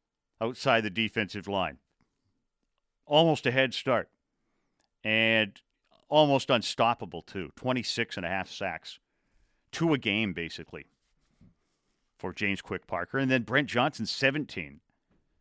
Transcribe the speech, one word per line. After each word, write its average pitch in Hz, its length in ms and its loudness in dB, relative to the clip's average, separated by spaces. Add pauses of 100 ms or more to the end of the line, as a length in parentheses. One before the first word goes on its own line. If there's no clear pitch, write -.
(420)
outside 117 400 2
the 107 80 -2
defensive 104 580 -4
line. 92 300 -2 (1300)
Almost 151 400 6
a 127 60 4
head 131 220 2
start. 117 360 0 (960)
And 110 560 2 (460)
almost 147 420 4
unstoppable, 113 760 0
too. 85 340 -10
Twenty-six 123 580 -4
and 90 100 -6
a 85 40 -6
half 95 200 -4
sacks. - 500 -10 (720)
Two 160 240 0
a 143 40 2
game, 107 340 0
basically, 80 540 -10 (1300)
for 95 140 -8
James 98 300 -4
Quick - 260 -10
Parker. 90 300 -6
And 135 120 0
then 131 120 2
Brent 120 260 -2
Johnson, 120 380 0
seventeen. 110 760 -4 (600)